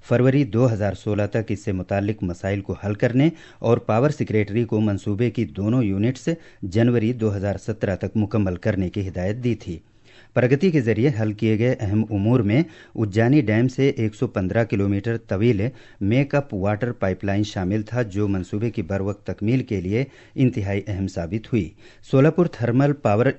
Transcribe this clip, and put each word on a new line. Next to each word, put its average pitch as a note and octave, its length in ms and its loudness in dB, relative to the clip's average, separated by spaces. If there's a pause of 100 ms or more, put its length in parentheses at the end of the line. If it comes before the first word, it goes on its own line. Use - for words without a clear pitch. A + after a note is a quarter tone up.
फरवरी C3 460 4
दो A2 180 2
हज़ार G2+ 300 0
सोलह G#2 320 -2
तक A2 240 -2
इससे G2+ 220 -4
मुताल्लिक G2+ 500 -2
मसाइल G2 380 -2
को F#2+ 220 -6
हल G#2 120 -2
करने C3 360 2 (300)
और A#2 260 2
पावर A#2+ 260 2
सेक्रेटरी G#2+ 500 0
को A2 160 -2
मंसूबे G#2+ 500 0
की A#2 160 -2 (100)
दोनों A2 280 0
यूनिट्स G#2 460 -2 (360)
जनवरी A#2 480 2
दो A2 160 0
हज़ार G2 300 -2
सत्रह G2+ 360 -4
तक F#2+ 220 -4
मुकम्मल G2+ 400 0
करने F#2+ 320 -2
की G#2 120 -4
हिदायत F#2 360 -4
दी A#2+ 200 -2
थी। - 240 -12 (540)
प्रगति C3+ 360 4
के D3+ 100 4
जरिए A2+ 280 2
हल G#2+ 240 0
किए A2 240 0
गए B2 180 2
अहम G#2+ 360 0
उमूर A2 300 2
में A2+ 240 2 (300)
उज्जानी A2+ 460 2
डैम G#2+ 260 2
से C3+ 200 0 (120)
एक A2 160 -2
सौ A#2+ 120 -2
पन्द्रह G2+ 360 0
किलोमीटर G2+ 540 -2 (120)
तवील G#2+ 400 2 (340)
मेकअप C#3 500 0
वाटर G#2 380 -2
पाइपलाइन G2 520 -2
शामिल G2+ 400 -2
था, B2 200 -4
जो G#2 240 -2
मंसूबे G2+ 420 -2
की G#2+ 120 -6
बरवक्त F#2+ 480 -6
तकमील A2+ 320 0
के G#2 200 -4
लिए G#2 240 -2 (320)
इंतहाई G2+ 420 0
अहम F#2+ 280 -4
साबित F2+ 440 -8
हुई। G#2 140 0 (420)
सोलापुर D#3+ 460 4
थर्मल C3+ 380 2 (120)
पावर A2+ 360 2